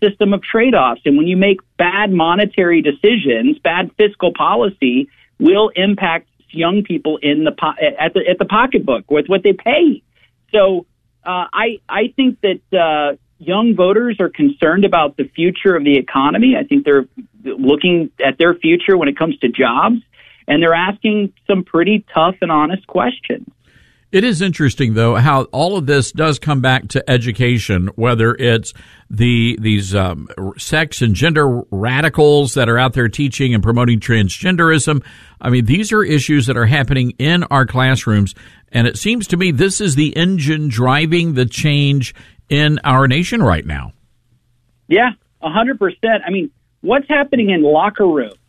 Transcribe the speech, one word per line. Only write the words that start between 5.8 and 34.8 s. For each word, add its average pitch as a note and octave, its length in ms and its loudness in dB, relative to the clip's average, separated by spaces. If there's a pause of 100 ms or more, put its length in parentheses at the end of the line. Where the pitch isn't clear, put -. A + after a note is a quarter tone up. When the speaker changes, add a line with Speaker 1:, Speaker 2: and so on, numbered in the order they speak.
Speaker 1:
young F3 320 0
people D#3 400 -4
in D3 200 0
the D3+ 80 0
po-, D3+ 220 -4 (260)
at D#3+ 140 -2
the, F#3 160 0
at F3+ 80 0
the F#3+ 80 -2
pocketbook G3+ 640 0
with D3 180 0
what F#3 140 0
they G3 120 2
pay. C#4+ 500 0 (500)
So, F#3+ 320 2 (400)
uh, F3+ 260 -6
I, A3 280 -4 (100)
I G#3+ 260 -4
think B3+ 260 0
that, F#3+ 200 -2 (100)
uh, D3+ 460 0 (220)
young G3 360 0
voters G#3 440 0
are F3+ 100 0
concerned D#3+ 560 0
about E3 320 0
the C#3 80 -4 (100)
future F3 400 0
of D3+ 80 -2
the C#3+ 140 4
economy. D3+ 600 2
I C#3+ 60 -4
think C#3+ 220 0
they're C#3 220 2 (360)
looking D3 680 0 (140)
at C3+ 120 -2
their E3+ 160 2
future E3+ 420 2
when D#3+ 140 0
it C#3+ 80 -4
comes E3 220 -2
to B2 100 0
jobs, C3+ 480 0 (500)
and D3 140 2
they're E3 120 4
asking G3+ 600 -2 (140)
some F#3 160 0
pretty F#3+ 500 0
tough F3 280 2
and E3+ 100 -2
honest D#3 360 -2
questions. - 600 -6 (640)
Speaker 2:
It G3 120 2
is G#3 180 0
interesting, C#3+ 540 0
though, A2+ 220 2
how C3+ 340 2
all F3+ 260 -2
of D#3 80 -4
this C#3 260 0
does D#3+ 280 -2
come C#3+ 220 -2
back B2+ 280 0
to - 180 -4
education, A#2 880 0
whether A#2 380 0
it's A#2 400 -2 (340)
the, A#2 540 0
these, G2+ 320 -2
um, F2+ 420 -4
r-, F#2+ 220 -10
sex D#3 460 -4
and A2+ 100 2
gender C3+ 560 0
radicals C#3+ 840 2
that A#2+ 140 0
are A#2 100 2
out B2+ 140 0
there A#2+ 140 0
teaching C3 460 -2
and G#2+ 80 2
promoting A#2 380 2
transgenderism. D3+ 1080 0 (340)